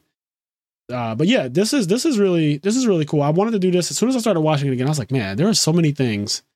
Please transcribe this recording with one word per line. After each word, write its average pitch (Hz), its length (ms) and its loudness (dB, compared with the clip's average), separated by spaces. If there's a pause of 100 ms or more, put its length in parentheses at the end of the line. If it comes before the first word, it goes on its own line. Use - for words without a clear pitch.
(920)
Uh, 117 220 -4
but 151 120 0
yeah, 202 200 2
this 180 260 0
is, 240 140 0
this 233 180 0
is 277 140 0
really, 165 380 2
this 202 200 -2
is 262 100 0
really 170 180 2
cool. 147 160 0
I 143 80 2
wanted 196 220 0
to 214 80 0
do 185 120 2
this. 175 180 0
As - 80 -6
soon 226 120 0
as 262 60 0
I 247 40 -2
started 202 220 0
watching 151 280 0
it 131 40 0
again, 127 140 -2
I - 40 2
was 151 80 -2
like, 123 120 -8
"Man, 101 260 -2
there 131 100 2
are 120 60 2
so - 200 2
many 165 180 2
things 107 520 -2 (120)